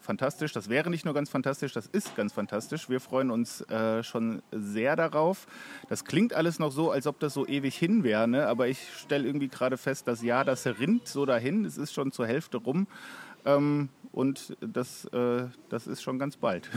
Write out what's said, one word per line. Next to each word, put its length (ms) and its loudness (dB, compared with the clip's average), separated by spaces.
fantastisch. 540 -2
Das 160 -6
wäre 180 2
nicht 160 -2
nur 80 -2
ganz 160 -2
fantastisch, 460 -2
das 120 -6
ist 300 -4
ganz 160 0
fantastisch. 560 -4
Wir 100 2
freuen 320 0
uns, 380 -2
äh, 340 2
schon 380 -2
sehr 460 0
darauf. 500 2
Das 160 -4
klingt 260 4
alles 260 2
noch 140 0
so, 180 2
als 160 0
ob 140 -2
das 140 -2
so 120 0
ewig 300 0
hin 260 4
wär, 240 4
ne? 200 4
Aber 220 2
ich 100 0
stell 300 0
irgendwie 220 0
gerade 280 0
fest, 320 -2
das 140 0
Jahr, 240 4
das 200 0
rinnt 420 2
so 180 0
dahin. 400 2
Es 100 -6
ist 160 -6
schon 180 -2
zur 160 -2
Hälfte 300 0
rum. 300 0
Ähm, 460 4
und 500 0
das, 500 -4
äh, 320 2
das 180 -6
ist 140 -8
schon 180 -4
ganz 200 -4
bald, 380 -2